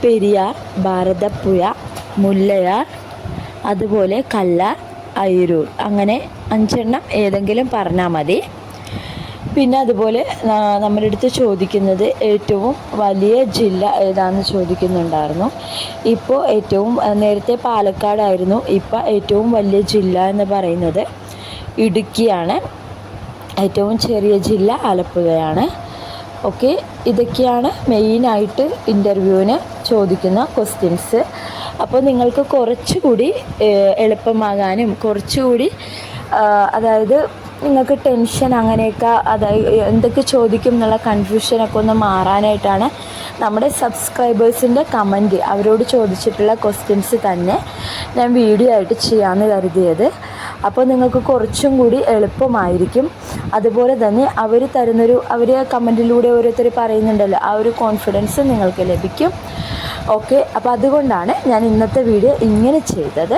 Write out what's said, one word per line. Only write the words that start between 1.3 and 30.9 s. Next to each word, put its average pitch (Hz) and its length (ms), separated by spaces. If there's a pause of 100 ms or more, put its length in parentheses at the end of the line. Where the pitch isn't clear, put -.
മുല്ലയാർ, 196 600 (880)
അതുപോലെ 202 460 (160)
കല്ലാർ, 185 420 (480)
അയിരൂർ. 180 420 (220)
അങ്ങനെ 208 300 (380)
അഞ്ചെണ്ണം 226 480 (180)
ഏതെങ്കിലും 202 540
പറഞ്ഞാൽ 180 400
മതി. 160 220 (1160)
പിന്നെ 262 300
അതുപോലെ, 220 360 (320)
ആ, - 20 (280)
നമ്മുടെ 208 260
അടുത്ത് 208 200 (100)
ചോദിക്കുന്നത് 196 640 (240)
ഏറ്റവും 208 460 (260)
വലിയ 202 340 (220)
ജില്ല 190 260 (220)
ഏതാണെന്ന് 190 460
ചോദിക്കുന്നുണ്ടായിരുന്നു. 175 960 (640)
ഇപ്പോൾ 254 260 (160)
ഏറ്റവും, 208 380 (140)
ആ, - 20 (140)
നേരത്തെ 208 320 (100)
പാലക്കാടായിരുന്നു, 202 920 (200)
ഇപ്പോൾ - 240 (140)
ഏറ്റവും 208 420
വലിയ 202 240 (120)
ജില്ല 185 400
എന്ന് 202 220
പറയുന്നത് 175 480 (840)
ഇടുക്കിയാണ്. 208 680 (1080)
ഏറ്റവും 208 300 (120)
ചെറിയ 208 260 (160)
ജില്ല 208 220 (200)
ആലപ്പുഴയാണ്. 170 720 (840)
ഓക്കെ, 254 220 (400)
ഇതൊക്കെയാണ് 240 580 (220)
മെയിനായിട്ട് 220 720 (280)
ഇൻ്റർവ്യൂവിന് 196 640 (340)
ചോദിക്കുന്ന 196 500 (140)
ക്വസ്റ്റ്യൻസ്. 202 680 (600)